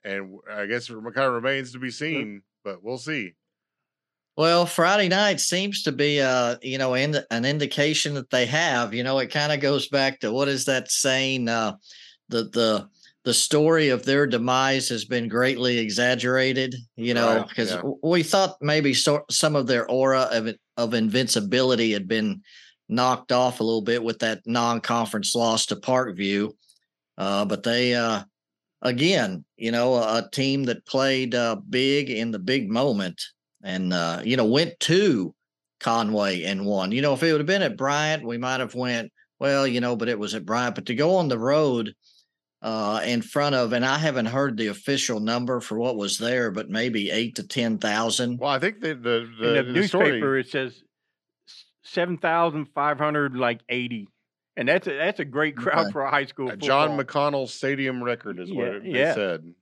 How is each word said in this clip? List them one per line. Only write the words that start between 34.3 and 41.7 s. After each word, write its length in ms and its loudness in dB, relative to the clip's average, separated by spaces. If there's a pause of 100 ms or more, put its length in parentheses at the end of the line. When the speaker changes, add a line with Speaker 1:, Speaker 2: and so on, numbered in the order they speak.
Speaker 3:
know, 80 4
went 360 2
to 540 2 (460)
Conway 600 0
and 240 -4
won. 260 -2
You 80 -2
know, 140 2
if 80 -4
it 100 4
would 80 2
have 60 -2
been 160 2
at 160 -2
Bryant, 480 0
we 100 -6
might 240 -2
have 140 -6
went, 360 -4 (280)
"Well, 280 2
you 140 0
know, 160 0
but 140 -2
it 80 -2
was 160 -6
at 100 -8
Bryant." 300 -2
But 120 -10
to 80 -4
go 220 2
on 120 2
the 100 0
road, 560 2 (640)